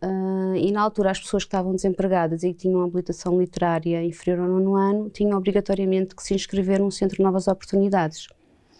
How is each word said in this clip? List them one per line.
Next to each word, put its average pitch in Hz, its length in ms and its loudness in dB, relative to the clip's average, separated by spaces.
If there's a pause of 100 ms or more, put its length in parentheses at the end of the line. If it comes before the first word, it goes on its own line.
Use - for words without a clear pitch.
ah, 190 560 -2
e 185 140 2
na 208 100 0
altura 208 300 0
as 196 80 -4
pessoas - 240 -4
que - 60 -18
estavam 190 260 -2
desempregadas 180 640 0
e 180 120 0
que - 80 -20
tinham 185 200 2
habilitação 180 580 -2
literária 170 640 0
inferior 175 360 -2
ao 180 80 0
nono 190 260 2
ano 202 380 2
tinham 208 260 0
obrigatoriamente 190 800 0
que - 80 -18
se - 100 -2
inscrever 196 460 0
num 202 100 2
centro 190 280 -2
de 190 40 4
novas 190 260 2
oportunidades. 190 800 0 (520)